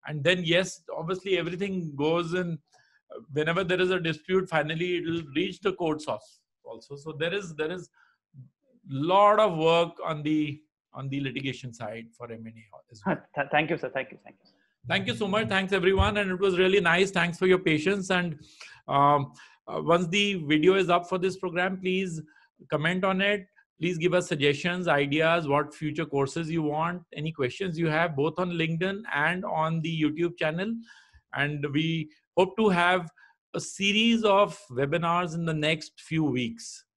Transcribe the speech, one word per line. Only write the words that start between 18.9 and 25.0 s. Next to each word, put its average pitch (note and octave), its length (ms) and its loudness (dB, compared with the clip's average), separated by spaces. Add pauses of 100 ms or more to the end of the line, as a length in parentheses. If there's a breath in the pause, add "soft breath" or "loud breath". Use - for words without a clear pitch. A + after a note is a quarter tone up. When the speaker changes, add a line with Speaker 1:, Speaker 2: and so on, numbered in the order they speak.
Speaker 1:
uh, - 140 -6
once E3+ 260 2
the G3+ 280 0 (100)
video D#3 300 6
is F#3 140 2
up F3 200 2
for F#3 80 0
this F3+ 200 -2
program, F#3 420 -4
please F#3 420 -2 (500 soft breath)
comment E3 320 0
on F#3+ 180 0
it. G3+ 260 0 (320 soft breath)
Please E3+ 200 -2
give F3 160 2
us F3+ 120 2
suggestions, E3+ 600 0
ideas, D#3 600 2